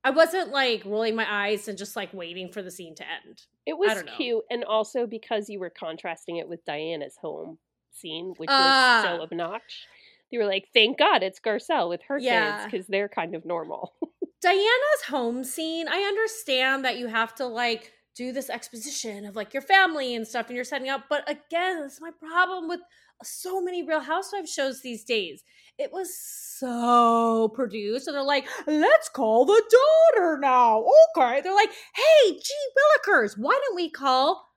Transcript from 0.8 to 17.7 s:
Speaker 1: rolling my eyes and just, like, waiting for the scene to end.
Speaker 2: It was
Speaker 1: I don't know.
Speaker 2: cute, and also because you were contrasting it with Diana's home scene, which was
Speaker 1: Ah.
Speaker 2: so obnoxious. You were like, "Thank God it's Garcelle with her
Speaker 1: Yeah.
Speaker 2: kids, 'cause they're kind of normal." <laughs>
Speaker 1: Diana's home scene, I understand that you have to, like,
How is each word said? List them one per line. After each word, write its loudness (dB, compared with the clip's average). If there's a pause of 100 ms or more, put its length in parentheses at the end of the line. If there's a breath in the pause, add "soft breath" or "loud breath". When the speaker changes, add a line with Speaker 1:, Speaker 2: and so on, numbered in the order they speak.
Speaker 1:
rolling -2
my -2 (200)
eyes -4
and -12
just, -14
like, -10
waiting -12
for -12
the -14
scene -18
to -16
end. -16 (180)
Speaker 2:
It -6
was 0
Speaker 1:
I -2
don't -6
know. -18
Speaker 2:
cute, -4
and -6
also -4
because -8
you -12
were -10
contrasting -10
it -8
with -14
Diana's -8
home -12 (320)
scene, -12
which 0
was 6
Speaker 1:
Ah. 6
Speaker 2:
so -2
obnoxious. -10 (440 soft breath)
You -4
were 0
like, -4
"Thank 4
God 4
it's -6
Garcelle -2
with -8
her -6
Speaker 1:
Yeah. -2 (300)
Speaker 2:
kids, -10
'cause -8
they're -2
kind -6
of -12
normal." -8
<laughs> -10 (180)
Speaker 1:
Diana's 2
home -4
scene, -8
I -2
understand -2
that -2
you -8
have -4
to, -8
like, -6 (220)